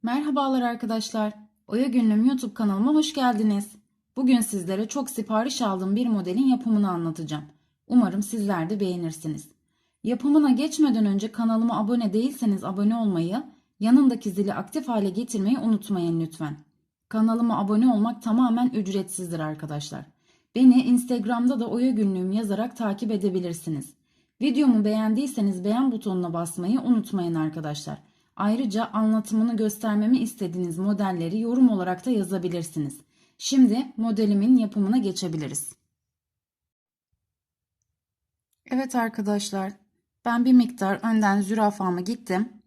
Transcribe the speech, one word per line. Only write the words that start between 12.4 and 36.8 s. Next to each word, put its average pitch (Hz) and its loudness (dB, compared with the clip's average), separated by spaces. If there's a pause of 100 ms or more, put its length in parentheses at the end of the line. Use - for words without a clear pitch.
abone 202 0
olmayı, 196 -2 (380)
yanındaki 240 4
zili 190 -2
aktif 254 -6
hale 208 0
getirmeyi 220 -2
unutmayın 185 0
lütfen. 156 -6 (520)
Kanalıma 226 0
abone 214 2
olmak 220 0
tamamen 240 2
ücretsizdir 185 -4
arkadaşlar. 151 -8 (500)
Beni 254 8
Instagram'da 240 0
da 233 -2
Oya 240 0
Günlüğüm 190 0
yazarak 214 -2
takip 208 -4
edebilirsiniz. 180 -4 (460)
Videomu 247 2
beğendiyseniz 214 0
beğen 240 0
butonuna 185 -4
basmayı 175 -4
unutmayın 202 -2
arkadaşlar. 156 -6 (380)
Ayrıca 220 -2
anlatımını 220 0
göstermemi 214 0
istediğiniz 180 -4
modelleri 190 -2
yorum 247 4
olarak 180 -2
da 254 -2
yazabilirsiniz. 175 -4 (380)
Şimdi 254 4
modelimin 220 2
yapımına 208 2
geçebiliriz. 165 -4 (3000)